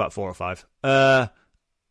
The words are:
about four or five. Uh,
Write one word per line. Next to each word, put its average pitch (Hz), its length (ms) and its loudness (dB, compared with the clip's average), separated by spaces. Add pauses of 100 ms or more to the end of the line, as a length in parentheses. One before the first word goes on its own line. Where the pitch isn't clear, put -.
about 87 100 -6
four 98 160 -10
or 90 60 -12
five. 92 320 -10 (180)
Uh, 135 440 2 (640)